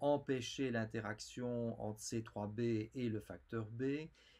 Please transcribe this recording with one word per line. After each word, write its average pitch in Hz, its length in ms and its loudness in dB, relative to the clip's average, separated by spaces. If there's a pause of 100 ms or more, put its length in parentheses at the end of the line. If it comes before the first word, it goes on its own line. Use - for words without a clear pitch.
empêcher 139 680 2
l'interaction 117 1120 -2
entre 107 180 -4
C 117 220 -2
trois 104 240 -4
B 104 140 -2
et 117 500 2
le 107 100 0
facteur 110 460 -4
B, 135 420 0 (320)